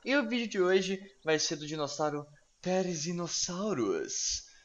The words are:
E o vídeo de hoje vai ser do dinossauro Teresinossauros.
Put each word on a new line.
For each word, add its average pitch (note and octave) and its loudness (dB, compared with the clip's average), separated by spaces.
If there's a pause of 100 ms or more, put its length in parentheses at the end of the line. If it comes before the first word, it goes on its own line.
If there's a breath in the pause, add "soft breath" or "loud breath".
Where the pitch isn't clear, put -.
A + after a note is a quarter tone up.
E A#3+ 0
o C#4 4
vídeo A#3 -2
de G3 0
hoje F#3+ 2
vai D#3+ 4
ser E3 0
do D3+ -8
dinossauro D3 -2 (320 soft breath)
Teresinossauros. F3 -2 (160 soft breath)